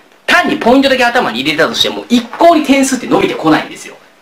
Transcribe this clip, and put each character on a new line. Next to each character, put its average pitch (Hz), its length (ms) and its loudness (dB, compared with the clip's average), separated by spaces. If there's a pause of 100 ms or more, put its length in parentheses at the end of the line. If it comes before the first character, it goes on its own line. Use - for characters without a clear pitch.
(260)
単 - 220 2
に - 100 -2
ポ 233 180 2
イ 277 40 6
ン - 20 4
ト 269 80 4
だ 262 80 2
け 240 60 0
頭 240 280 0
に 117 100 -6
入 147 100 -4
れ 151 60 -4
た 160 100 2
と 117 60 -6
し - 80 -2
て 110 80 -2
も、 104 200 -8
一 240 140 0
向 339 320 2
に 302 100 0
点 269 200 2
数 262 120 -2
っ - 20 -8
て - 80 -10
伸 - 140 0
び - 60 0
て - 80 -4
こ 156 140 -2
な - 120 2
い - 40 -8
ん - 40 -14
で - 80 -18
す - 100 -20
よ。 - 80 -20 (260)